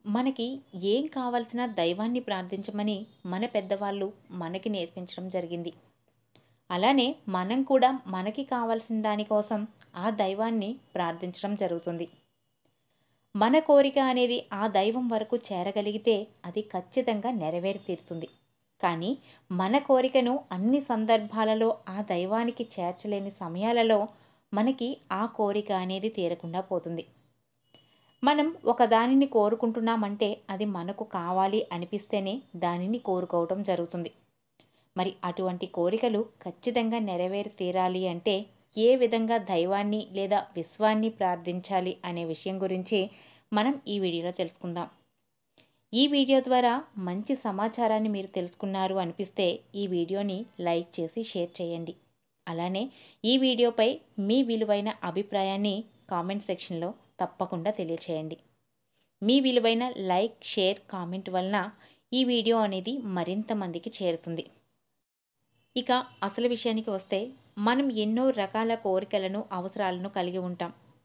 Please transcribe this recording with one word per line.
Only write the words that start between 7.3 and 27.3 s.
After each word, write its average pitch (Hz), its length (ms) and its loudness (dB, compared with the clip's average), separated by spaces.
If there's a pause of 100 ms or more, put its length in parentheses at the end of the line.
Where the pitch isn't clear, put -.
మనం 196 240 0 (120)
కూడా 254 180 8 (260)
మనకి 214 280 -4 (100)
కావాల్సిన 226 440 -2 (100)
దానికోసం 208 540 0 (420)
ఆ 214 40 0 (140)
దైవాన్ని 208 480 0 (260)
ప్రార్థించడం 180 680 -4
జరుగుతుంది. 170 460 -4 (1300)
మన 220 200 6 (120)
కోరిక 277 300 8 (140)
అనేది 247 260 2 (220)
ఆ 208 40 0 (140)
దైవం 226 360 2
వరకు 220 220 0 (120)
చేరగలిగితే 208 680 0 (320)
అది 214 140 -4 (120)
ఖచ్చితంగా 226 560 -2 (120)
నెరవేరి 175 460 -2
తీరుతుంది. 170 400 -8 (560)
కానీ 170 280 0 (500)
మన 196 120 2 (140)
కోరికను 254 460 4 (220)
అన్ని 240 260 2 (100)
సందర్భాలలో 220 800 2 (240)
ఆ - 20 -4 (160)
దైవానికి 220 500 0 (120)
చేర్చలేని 196 560 -4 (100)
సమయాలలో 214 580 2 (580)
మనకి 240 300 0 (320)
ఆ 214 40 0 (160)
కోరిక 208 320 0 (140)
అనేది 190 320 -4
తీరకుండా 170 520 -4
పోతుంది. 170 340 -4 (1200)